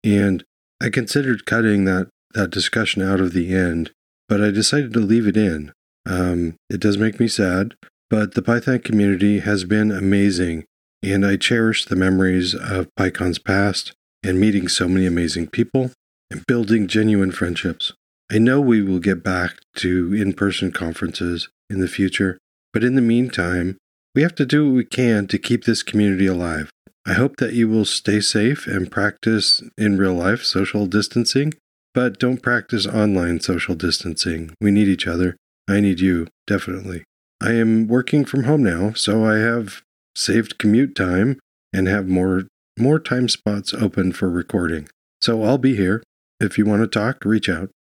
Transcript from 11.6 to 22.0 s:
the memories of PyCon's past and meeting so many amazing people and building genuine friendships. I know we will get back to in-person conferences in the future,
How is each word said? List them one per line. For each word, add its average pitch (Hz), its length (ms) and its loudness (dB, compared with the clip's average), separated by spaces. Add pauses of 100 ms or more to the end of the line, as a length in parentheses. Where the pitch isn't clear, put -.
the - 100 -4
memories 92 600 2
of 92 320 -4 (100)
PyCon's 90 420 -2
past 98 540 -2 (300)
and 92 160 0
meeting 101 300 2
so - 180 -2
many 92 180 2
amazing 85 420 -2
people 127 440 -2 (380)
and - 160 -14
building 110 420 2
genuine 104 440 2
friendships. 87 600 -6 (360)
I 107 80 0
know 127 220 4
we 117 220 4
will 95 180 0
get 90 240 -2
back 90 340 -4 (200)
to 92 360 0
in-person 98 600 -2
conferences 85 760 -6 (220)
in 95 100 -6
the 92 80 0
future, 95 500 -2 (360)